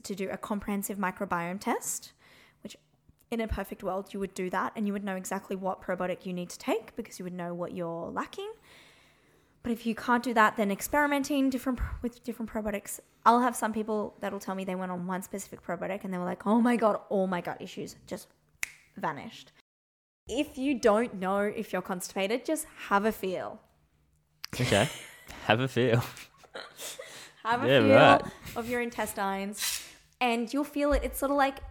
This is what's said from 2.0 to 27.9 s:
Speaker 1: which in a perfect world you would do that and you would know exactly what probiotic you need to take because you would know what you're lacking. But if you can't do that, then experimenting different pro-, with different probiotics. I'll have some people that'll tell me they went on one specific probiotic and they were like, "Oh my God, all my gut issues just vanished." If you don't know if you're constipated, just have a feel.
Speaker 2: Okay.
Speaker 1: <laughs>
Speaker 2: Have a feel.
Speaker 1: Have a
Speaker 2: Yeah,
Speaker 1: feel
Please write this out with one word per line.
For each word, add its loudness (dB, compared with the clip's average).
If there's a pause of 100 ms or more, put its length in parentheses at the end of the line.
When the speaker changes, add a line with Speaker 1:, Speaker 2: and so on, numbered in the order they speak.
Speaker 1:
which -16 (560)
in -2
a -2
perfect -6
world -4
you -6
would -4
do -4
that -2
and -2
you 0
would -6
know -4
exactly -6
what -4
probiotic -4
you -6
need -6
to -14
take -4
because -10
you -10
would -8
know -6
what -6
you're -6
lacking. -6 (1120)
But -2
if -6
you 0
can't 2
do -2
that, 6
then 2
experimenting 2
different -2
pro-, -4
with -8
different -8
probiotics. -6 (280)
I'll 10
have 4
some -2
people -2
that'll -6
tell -4
me -4
they -4
went -4
on -6
one -4
specific -10
probiotic -6
and -4
they -2
were -2
like, -6
"Oh 6
my 6
God, 4 (120)
all 2
my -2
gut -8
issues -10 (100)
just -12 (680)
vanished." -8 (760)
If -4
you 0
don't 4
know 0
if -2
you're 0
constipated, -4
just -2 (220)
have 4
a 2
feel. -6 (1000)
Speaker 2:
Okay. 4 (280)
Speaker 1:
<laughs> -16
Speaker 2:
Have 4
a 0
feel. 4 (1400)
Speaker 1:
Have 2
a 4
Speaker 2:
Yeah, 8
Speaker 1:
feel 10